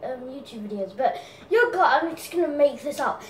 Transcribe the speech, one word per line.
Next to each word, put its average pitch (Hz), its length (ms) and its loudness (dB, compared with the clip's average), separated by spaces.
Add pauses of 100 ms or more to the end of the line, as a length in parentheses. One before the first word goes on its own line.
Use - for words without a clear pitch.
um, 254 200 -8
YouTube 247 460 -12
videos, 196 280 -6
but 254 200 2 (340)
yo 466 200 4
guys, 330 320 4
I'm 330 120 -2
just - 160 -12
gonna 339 180 2
make 285 340 2
this 294 180 -6
up. 233 300 -2